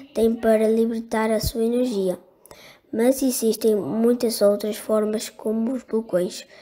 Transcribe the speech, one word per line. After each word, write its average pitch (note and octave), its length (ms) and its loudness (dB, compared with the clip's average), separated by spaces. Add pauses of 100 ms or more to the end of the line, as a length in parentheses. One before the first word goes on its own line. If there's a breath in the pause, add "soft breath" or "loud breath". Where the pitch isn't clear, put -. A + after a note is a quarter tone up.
(140 loud breath)
tem A3+ 200 2
para A3 320 2
libertar A3+ 640 0
a G#3+ 80 2
sua A3+ 240 -4
energia. A3+ 560 0 (720 loud breath)
Mas B3+ 320 2
existem A3+ 540 0
muitas A3+ 640 0
outras G#3 380 2
formas, G#3+ 500 -2
como A3+ 460 -4
os A#3+ 80 -6
vulcões, G#3+ 640 -4 (160 loud breath)